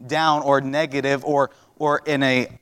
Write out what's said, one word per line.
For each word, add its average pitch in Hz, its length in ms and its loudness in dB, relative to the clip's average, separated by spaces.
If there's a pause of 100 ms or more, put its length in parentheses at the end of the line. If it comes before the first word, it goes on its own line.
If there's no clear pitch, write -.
down 151 380 0
or 139 180 4
negative 139 640 -2
or, 139 260 0 (280)
or 147 260 0
in 147 200 -2
a 127 240 2 (140)